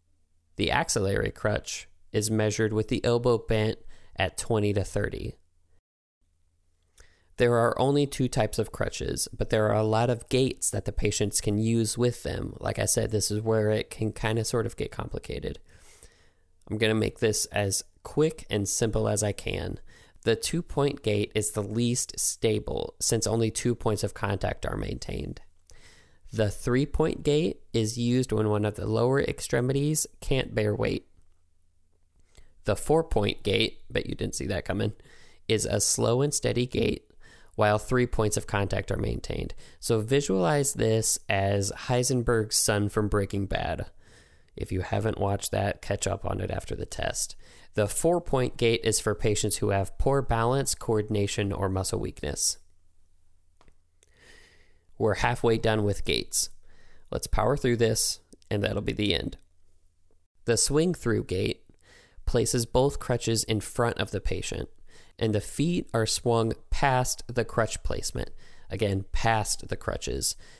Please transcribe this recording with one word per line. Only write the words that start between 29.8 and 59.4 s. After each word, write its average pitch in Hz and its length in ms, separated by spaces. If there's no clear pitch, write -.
can't 131 340
bear 107 200
weight. - 320
The 104 120
four-point 151 640
gait, 104 380
bet - 160
you - 80
didn't - 200
see - 120
that - 180
coming, 104 280
is 110 180
a 104 140
slow 117 420
and 147 100
steady 123 340
gait - 420
while 107 240
three 123 280
points 110 320
of - 80
contact 101 440
are - 60
maintained. - 560
So 113 220
visualize 143 720
this 113 460
as 101 440
Heisenberg's 123 840
son 104 320
from 107 200
Breaking 101 360
Bad. - 460
If - 160
you 92 80
haven't 104 400
watched 101 300
that, 98 320
catch - 240
up 92 180
on 98 160
it 95 100
after - 240
the - 120
test. - 500
The 104 140
four-point 160 680
gait 117 280
is 110 160
for 107 140
patients 104 440
who 107 100
have 98 300
poor 135 240
balance, 120 520
coordination, 104 800
or 98 160
muscle 95 320
weakness. - 560
We're 107 160
halfway 120 440
done 110 260
with 101 200
gaits. - 460
Let's - 160
power 113 300
through 123 200
this, 113 440
and 104 120
that'll 104 200
be 113 100
the 101 220
end. - 220